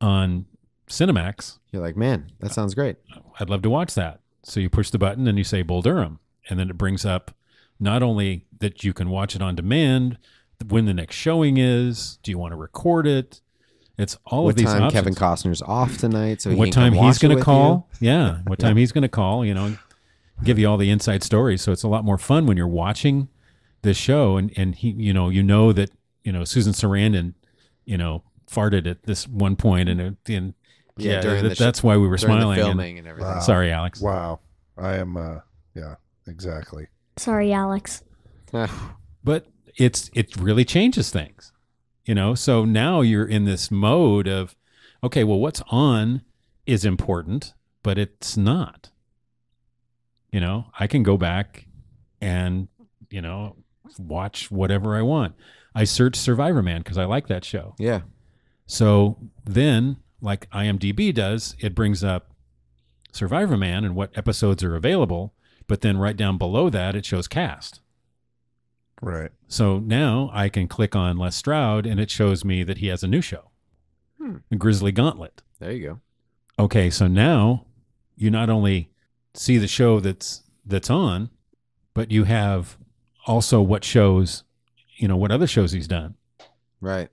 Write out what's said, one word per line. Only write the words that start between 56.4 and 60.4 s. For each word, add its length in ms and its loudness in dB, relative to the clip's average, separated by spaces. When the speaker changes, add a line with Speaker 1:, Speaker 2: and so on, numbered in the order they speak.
Speaker 1:
Man 200 -2
'cause 140 -8
I 80 0
like 220 -4
that 180 -6
show. 320 -12
Speaker 2:
Yeah. 240 -2
Speaker 1:
So 520 4
then, 520 2
like 300 -6